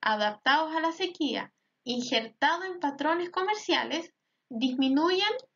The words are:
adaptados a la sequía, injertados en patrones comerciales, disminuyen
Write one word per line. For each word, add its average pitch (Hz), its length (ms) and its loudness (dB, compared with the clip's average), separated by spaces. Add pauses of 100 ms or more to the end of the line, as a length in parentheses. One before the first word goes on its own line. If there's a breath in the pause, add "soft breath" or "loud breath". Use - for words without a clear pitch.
adaptados 240 720 2
a 320 60 0
la 330 100 2
sequía, 330 600 -4 (320)
injertados 247 800 0
en 359 160 -8
patrones 311 480 0
comerciales, 339 800 -2 (380)
disminuyen 269 720 2 (320)